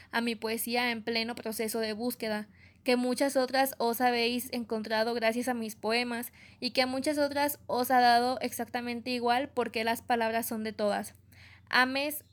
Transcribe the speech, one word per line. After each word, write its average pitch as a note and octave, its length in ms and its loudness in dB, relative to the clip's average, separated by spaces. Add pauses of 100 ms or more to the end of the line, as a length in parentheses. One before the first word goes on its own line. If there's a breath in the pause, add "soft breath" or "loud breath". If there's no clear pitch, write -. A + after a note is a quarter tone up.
(120 loud breath)
a A#3 100 0
mi A#3 140 -2
poesía A#3 560 -2
en A3+ 120 -6
pleno A#3 320 -2
proceso A3+ 440 -4
de A3 140 -2
búsqueda, G#3+ 540 -4 (360 loud breath)
que B3 140 4
muchas B3+ 400 2
otras C4 400 2
os A#3 240 0
habéis A#3+ 500 2
encontrado A3 640 -2
gracias A#3 340 0
a B3+ 60 0
mis A3+ 220 -6
poemas A#3+ 580 -2 (260 loud breath)
y B3 120 -4
que B3+ 100 2
a C4 40 4
muchas C4+ 320 -2
otras C#4+ 480 0
os B3 260 0
ha B3 100 6
dado A#3+ 400 4
exactamente A#3+ 680 -6
igual B3 380 0
porque A#3 360 -2
las A#3 160 0
palabras A3+ 440 0
son A3 200 -6
de A3 80 -6
todas. G#3 420 -2 (540 loud breath)
Ames C4+ 640 2